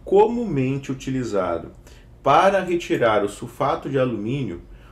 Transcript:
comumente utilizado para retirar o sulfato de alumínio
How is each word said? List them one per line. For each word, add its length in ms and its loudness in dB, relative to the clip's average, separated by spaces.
comumente 840 2
utilizado 800 -4
para 400 4
retirar 600 0
o 60 -2
sulfato 600 -6
de 80 -2
alumínio 640 -4